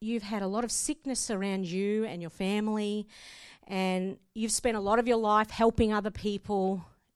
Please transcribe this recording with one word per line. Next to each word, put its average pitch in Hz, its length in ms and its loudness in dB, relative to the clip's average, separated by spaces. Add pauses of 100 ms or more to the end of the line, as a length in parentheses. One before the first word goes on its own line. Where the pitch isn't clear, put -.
you've 220 220 -2
had 208 200 -4
a 196 40 -2
lot 208 180 -2
of 226 80 -4
sickness - 580 -4
around 190 360 -2
you 202 380 0
and 175 180 -6
your 165 80 -8
family." 208 760 -2 (600)
And 185 520 -2 (160)
you've 220 180 -2
spent 226 240 0
a 208 40 -2
lot 202 180 2
of 240 100 2
your 233 80 6
life 214 340 4
helping 226 420 4
other 208 180 0
people, 196 760 -2 (320)